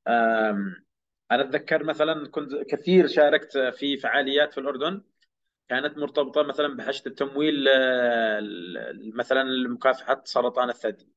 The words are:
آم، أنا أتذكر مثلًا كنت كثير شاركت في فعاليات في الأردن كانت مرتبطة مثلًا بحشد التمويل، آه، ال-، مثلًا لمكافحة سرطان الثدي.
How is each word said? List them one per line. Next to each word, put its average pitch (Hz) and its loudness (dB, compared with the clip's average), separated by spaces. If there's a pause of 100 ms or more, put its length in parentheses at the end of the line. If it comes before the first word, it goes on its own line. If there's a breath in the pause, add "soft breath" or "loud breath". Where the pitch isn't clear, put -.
آم، 110 0 (460)
أنا 127 2
أتذكر 151 0
مثلًا 156 -2
كنت 147 -8
كثير 160 4
شاركت 147 4
في 131 -2
فعاليات 135 0
في 135 -8
الأردن 143 -4 (640)
كانت 147 -4
مرتبطة 147 0
مثلًا 143 -2
بحشد 135 -6
التمويل، 139 0
آه، 120 2
ال-، 98 -10
مثلًا 131 0
لمكافحة 127 -2
سرطان 123 -2
الثدي. 110 -8